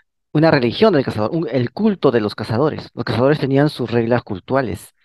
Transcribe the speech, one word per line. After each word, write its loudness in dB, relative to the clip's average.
una 4
religión 2
del 2
cazador, -2
un, -4
el -2
culto 2
de 2
los -2
cazadores. -4
Los -8
cazadores 0
tenían 2
sus -6
reglas 0
cultuales, -6